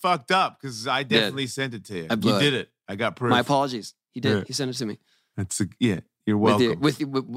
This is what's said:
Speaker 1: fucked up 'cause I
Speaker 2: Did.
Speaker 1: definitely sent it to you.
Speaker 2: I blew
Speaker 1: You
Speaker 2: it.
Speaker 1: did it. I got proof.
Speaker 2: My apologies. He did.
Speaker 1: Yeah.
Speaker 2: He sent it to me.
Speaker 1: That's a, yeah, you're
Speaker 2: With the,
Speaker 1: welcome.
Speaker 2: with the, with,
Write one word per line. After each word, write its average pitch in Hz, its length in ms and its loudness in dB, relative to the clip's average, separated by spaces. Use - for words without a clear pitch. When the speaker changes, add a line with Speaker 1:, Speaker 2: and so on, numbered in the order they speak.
Speaker 1:
fucked 175 300 0
up 185 300 2
'cause 117 260 -10
I 135 160 0
Speaker 2:
Did. 127 140 -2
Speaker 1:
definitely 131 300 0
sent 131 280 -6
it 101 120 -12
to 101 100 -8
you. 82 140 -6
Speaker 2:
I 117 40 2
blew 107 180 2
Speaker 1:
You 104 60 4
Speaker 2:
it. - 20 2
Speaker 1:
did 143 140 2
it. 107 160 -6
I 101 80 -8
got 104 200 -2
proof. 120 140 -2
Speaker 2:
My 123 100 4
apologies. 127 540 -2
He - 80 -8
did. 107 180 2
Speaker 1:
Yeah. 95 80 -2
Speaker 2:
He - 60 -10
sent 131 180 -2
it 127 40 -8
to 120 120 -4
me. 107 120 -8
Speaker 1:
That's - 240 -6
a, 101 60 2
yeah, 104 200 2
you're 104 120 2
Speaker 2:
With 107 200 6
the, 123 100 4
Speaker 1:
welcome. 92 140 -2
Speaker 2:
with 143 160 0
the, 151 80 -4
with, 135 180 -2